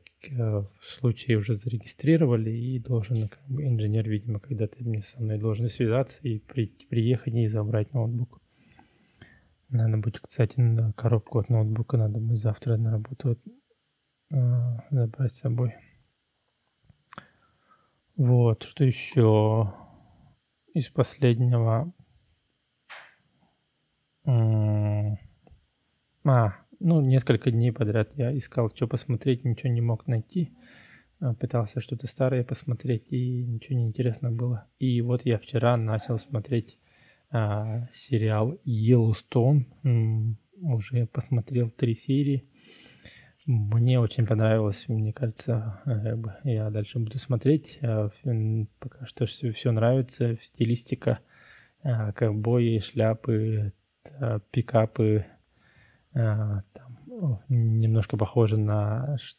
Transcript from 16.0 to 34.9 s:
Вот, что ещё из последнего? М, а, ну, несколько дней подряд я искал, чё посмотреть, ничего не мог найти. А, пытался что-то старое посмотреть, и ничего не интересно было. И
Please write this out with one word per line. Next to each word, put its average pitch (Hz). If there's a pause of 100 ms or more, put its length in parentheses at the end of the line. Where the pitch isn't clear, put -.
Вот, 120
что -
ещё 110 (1000)
из 139
последнего? 123 (2250)
М, 107 (1080)
а, 120 (240)
ну, 165
несколько 131
дней 117
подряд 110
я 135
искал, 117
чё -
посмотреть, 123
ничего 120
не 117
мог 117
найти. 131 (680)
А, 127
пытался 117
что-то 123
старое 127
посмотреть, 123
и 123
ничего 120
не 117
интересно 120
было. 117 (120)
И 120